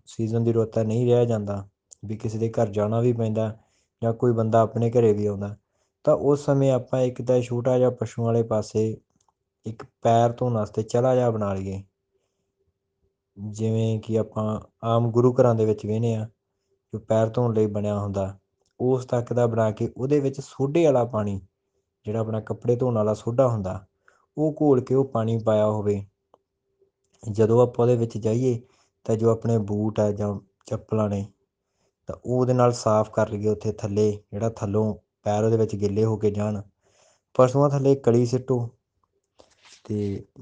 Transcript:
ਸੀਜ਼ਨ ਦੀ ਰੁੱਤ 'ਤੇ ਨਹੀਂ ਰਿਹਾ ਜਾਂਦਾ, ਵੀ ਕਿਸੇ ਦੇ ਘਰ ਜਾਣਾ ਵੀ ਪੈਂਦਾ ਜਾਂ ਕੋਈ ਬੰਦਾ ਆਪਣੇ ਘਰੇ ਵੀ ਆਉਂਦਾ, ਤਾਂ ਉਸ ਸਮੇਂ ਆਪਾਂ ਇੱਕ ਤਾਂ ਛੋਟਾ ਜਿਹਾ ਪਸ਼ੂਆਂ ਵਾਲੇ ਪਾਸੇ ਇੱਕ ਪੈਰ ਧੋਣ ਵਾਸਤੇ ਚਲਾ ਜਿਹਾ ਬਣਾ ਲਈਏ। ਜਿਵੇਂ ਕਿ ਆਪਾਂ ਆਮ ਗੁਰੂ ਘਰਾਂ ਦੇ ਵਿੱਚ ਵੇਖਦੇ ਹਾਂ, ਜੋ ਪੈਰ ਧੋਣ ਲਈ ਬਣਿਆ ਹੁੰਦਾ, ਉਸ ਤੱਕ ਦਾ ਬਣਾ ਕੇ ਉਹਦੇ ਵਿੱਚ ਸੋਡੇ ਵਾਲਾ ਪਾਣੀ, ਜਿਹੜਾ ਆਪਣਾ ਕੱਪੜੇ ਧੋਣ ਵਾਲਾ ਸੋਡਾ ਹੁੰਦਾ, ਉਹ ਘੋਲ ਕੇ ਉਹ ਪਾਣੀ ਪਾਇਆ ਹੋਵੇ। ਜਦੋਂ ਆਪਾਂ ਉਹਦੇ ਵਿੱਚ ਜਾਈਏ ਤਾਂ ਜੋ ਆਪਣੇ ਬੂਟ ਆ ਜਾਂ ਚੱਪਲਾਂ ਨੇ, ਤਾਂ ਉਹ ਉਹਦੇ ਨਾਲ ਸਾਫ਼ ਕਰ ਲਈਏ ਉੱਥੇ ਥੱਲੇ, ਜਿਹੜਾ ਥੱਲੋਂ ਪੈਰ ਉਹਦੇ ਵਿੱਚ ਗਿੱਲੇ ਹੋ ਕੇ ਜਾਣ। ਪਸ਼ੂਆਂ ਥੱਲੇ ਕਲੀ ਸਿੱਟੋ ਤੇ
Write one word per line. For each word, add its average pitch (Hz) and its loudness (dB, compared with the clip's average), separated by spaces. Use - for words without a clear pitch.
ਸੀਜ਼ਨ 113 -4
ਦੀ 117 2
ਰੁੱਤ 113 0
'ਤੇ 113 0
ਨਹੀਂ 113 0
ਰਿਹਾ 120 4
ਜਾਂਦਾ, 101 -4
ਵੀ 107 -8
ਕਿਸੇ 110 -8
ਦੇ 113 -2
ਘਰ 113 0
ਜਾਣਾ 107 0
ਵੀ 123 2
ਪੈਂਦਾ 110 -4
ਜਾਂ 113 0
ਕੋਈ 120 0
ਬੰਦਾ 113 2
ਆਪਣੇ 113 0
ਘਰੇ 117 4
ਵੀ 104 -2
ਆਉਂਦਾ, 101 -6
ਤਾਂ 151 4
ਉਸ 143 0
ਸਮੇਂ 139 2
ਆਪਾਂ 127 -2
ਇੱਕ 127 -2
ਤਾਂ 123 2
ਛੋਟਾ 120 -2
ਜਿਹਾ 127 4
ਪਸ਼ੂਆਂ 120 -4
ਵਾਲੇ 117 2
ਪਾਸੇ 113 -2
ਇੱਕ 113 -12
ਪੈਰ 117 4
ਧੋਣ 120 -2
ਵਾਸਤੇ 110 -4
ਚਲਾ 123 2
ਜਿਹਾ 123 2
ਬਣਾ 107 -2
ਲਈਏ। 98 -6
ਜਿਵੇਂ 110 -2
ਕਿ 110 -2
ਆਪਾਂ 107 -4
ਆਮ 117 2
ਗੁਰੂ 123 4
ਘਰਾਂ 123 4
ਦੇ 113 2
ਵਿੱਚ 107 0
ਵੇਖਦੇ 113 -2
ਹਾਂ, 110 -6
ਜੋ 113 -8
ਪੈਰ 110 0
ਧੋਣ 117 0
ਲਈ 110 4
ਬਣਿਆ 104 -4
ਹੁੰਦਾ, 98 -4
ਉਸ 127 0
ਤੱਕ 120 -4
ਦਾ 120 2
ਬਣਾ 110 0
ਕੇ 113 -4
ਉਹਦੇ 139 0
ਵਿੱਚ 135 -4
ਸੋਡੇ 143 0
ਵਾਲਾ 131 4
ਪਾਣੀ, 104 -4
ਜਿਹੜਾ 110 -4
ਆਪਣਾ 110 -4
ਕੱਪੜੇ 120 -2
ਧੋਣ 123 -2
ਵਾਲਾ 107 0
ਸੋਡਾ 120 0
ਹੁੰਦਾ, 95 -4
ਉਹ 151 -2
ਘੋਲ 143 4
ਕੇ 127 -2
ਉਹ 131 2
ਪਾਣੀ 113 -2
ਪਾਇਆ 107 2
ਹੋਵੇ। 104 -2
ਜਦੋਂ 110 2
ਆਪਾਂ 120 2
ਉਹਦੇ 120 4
ਵਿੱਚ 117 -4
ਜਾਈਏ 117 -2
ਤਾਂ 113 0
ਜੋ 113 2
ਆਪਣੇ 113 0
ਬੂਟ 104 -2
ਆ 104 2
ਜਾਂ 104 -4
ਚੱਪਲਾਂ 107 -2
ਨੇ, 101 -4
ਤਾਂ - -12
ਉਹ 123 -4
ਉਹਦੇ 127 2
ਨਾਲ 123 4
ਸਾਫ਼ 107 0
ਕਰ 107 -2
ਲਈਏ 104 -4
ਉੱਥੇ 107 -2
ਥੱਲੇ, 107 -2
ਜਿਹੜਾ 104 -4
ਥੱਲੋਂ 107 -2
ਪੈਰ 107 0
ਉਹਦੇ 113 4
ਵਿੱਚ 110 0
ਗਿੱਲੇ 101 0
ਹੋ 110 0
ਕੇ 104 0
ਜਾਣ। 104 -4
ਪਸ਼ੂਆਂ 127 4
ਥੱਲੇ 139 2
ਕਲੀ 123 4
ਸਿੱਟੋ 120 -2
ਤੇ 104 -4